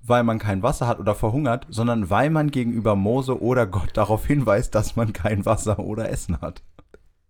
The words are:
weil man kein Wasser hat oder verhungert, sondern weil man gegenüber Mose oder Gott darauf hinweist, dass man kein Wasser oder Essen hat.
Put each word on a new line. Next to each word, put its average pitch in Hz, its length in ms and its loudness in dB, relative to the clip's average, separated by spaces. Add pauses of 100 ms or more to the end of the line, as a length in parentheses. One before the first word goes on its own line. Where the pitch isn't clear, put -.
weil 120 220 2
man 113 160 0
kein 101 240 -2
Wasser 135 240 0
hat 117 100 0
oder 101 160 0
verhungert, 123 540 0
sondern 110 420 0
weil 120 200 2
man 151 200 2
gegenüber 113 460 0
Mose 123 440 0
oder 120 280 2
Gott 95 280 -2
darauf 107 300 2
hinweist, 127 480 2
dass 107 220 0
man 113 160 0
kein 104 340 -2
Wasser 107 320 0
oder 104 320 -4
Essen - 300 -4
hat. - 220 -12 (680)